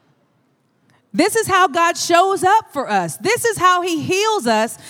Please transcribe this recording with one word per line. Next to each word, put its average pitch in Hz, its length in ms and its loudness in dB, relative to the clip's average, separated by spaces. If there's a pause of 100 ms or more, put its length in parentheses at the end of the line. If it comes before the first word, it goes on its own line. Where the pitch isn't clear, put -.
(1120)
This 311 260 0
is 440 100 -2
how 370 220 2
God 339 280 0
shows 359 480 2
up 427 260 2
for 254 180 -6
us. 185 280 -2
This 427 300 -2
is 440 100 0
how 359 240 2
he 339 220 -4
heals 392 440 -2
us. 220 300 -2 (140)